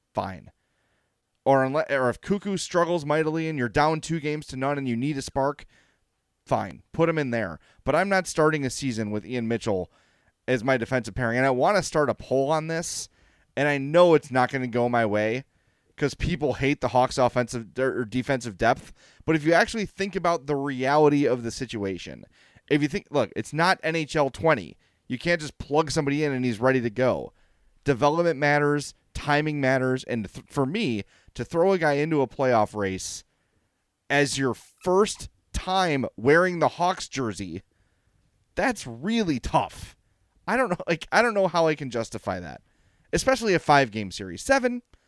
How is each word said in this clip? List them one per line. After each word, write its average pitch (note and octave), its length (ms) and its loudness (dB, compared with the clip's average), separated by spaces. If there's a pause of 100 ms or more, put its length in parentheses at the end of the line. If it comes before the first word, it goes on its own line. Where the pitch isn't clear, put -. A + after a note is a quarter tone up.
(120)
fine. F#2+ 380 -8 (960)
Or C3+ 180 6
unless, C3+ 260 -2
or C3 200 2
if - 100 -8
Koekkoek G3 380 -4
struggles E3+ 480 0
mightily D#3 420 0
and D#3 100 -6
you're A#2+ 120 -2
down D3+ 320 2
two D#3+ 180 -4
games D3+ 280 -6
to C3+ 80 -12
none C#3 200 -2
and C3+ 120 -4
you A#2 80 -2
need C#3 200 -2
a C3+ 60 -6
spark, C#3 420 -4 (800)
fine. G#2 380 -4 (100)
Put E3 160 0
him D#3+ 80 -2
in C#3 140 -2
there. G2+ 280 -4 (260)
But C3+ 100 0
I'm F#3+ 160 0
not F#3+ 160 2
starting D#3 400 2
a B2 40 -2
season A2 400 -4
with G#2+ 140 -4
Ian A#2 240 -6
Mitchell G#2 420 -2 (560)
as B2+ 160 0
my C3 140 2
defensive A#2 380 -4
pairing. A#2+ 240 -2
And C3+ 80 2
I C#3 40 4
wanna E3+ 320 2
start D3 280 0
a G#2+ 40 -2
poll C3+ 360 -2
on D#3 160 -2
this, E3 420 -8 (480)
and C#3 100 0
I C#3+ 120 2
know D#3+ 360 6
it's - 160 0
not B2 200 2
gonna C3 160 -4
go A#2+ 240 0
my A#2 160 2
way G#2+ 380 0 (520)
'cause C#3+ 180 -2
people C3 400 -2
hate C#3 260 0
the B2 80 -2
Hawks' B2+ 300 2
offensive A#2+ 540 0
de-, B2+ 100 -4
or B2 220 0
defensive A#2+ 540 -4
depth. - 340 2 (320)
But D#3+ 120 2
if D3 80 -2
you E3 80 4
actually G#3 340 2
think G3 300 -8
about E3+ 300 0
the D3 100 -2
reality C#3+ 680 4
of A#2+ 200 0
the A2+ 80 -4
situation, F#2+ 720 -8 (440)
if D3 140 2
you D3+ 60 0
think, - 220 -6
look, C3 260 0
it's - 160 -8
not E3+ 280 2
N D#3+ 140 -2
H D#3+ 220 -4
L C#3+ 120 2
twenty. B2 480 0 (300)
You B2+ 120 -6
can't F3 220 0
just D3 180 -12
plug C#3+ 340 0
somebody D3 320 0
in C#3+ 80 0
and B2+ 120 -2
he's A#2 140 -2
ready C3 220 4
to A#2 100 -2
go. G#2 420 0 (520)
Development D3 560 2
matters, D3 540 0 (180)
timing D3 480 -2
matters, C3 420 0
and G#2+ 260 -6
th-, - 200 -16
for C#3 180 0
me, C#3 380 -2 (300)
to A#2+ 100 -8
throw F3 280 2
a F#3 60 2
guy D#3 140 2
into D3 300 0
a B2 40 2
playoff A#2+ 480 2
race F#2+ 480 -6 (880)
as C#3+ 260 2
your C3 180 0
first - 720 0 (240)
time F3 540 0 (100)
wearing E3+ 420 4
the C#3+ 120 4
Hawks F3 360 -2
jersey, G2+ 560 -6 (920)
that's A3 280 -2
really D#3 540 -2
tough. - 560 -4 (500)
I G#3 120 -2
don't B3+ 140 0
know, F3 60 0 (120)
like, E3 240 -2
I G#3 100 4
don't A#3 120 2
know G3 120 2
how E3 220 2
I D#3 80 0
can C#3 140 -10
justify G#2+ 500 -6
that, D2 220 -14 (500)
especially A3 420 2
a D3+ 60 2
five-game A2+ 500 2
series. F#2 320 -10
Seven, B3 400 0 (260)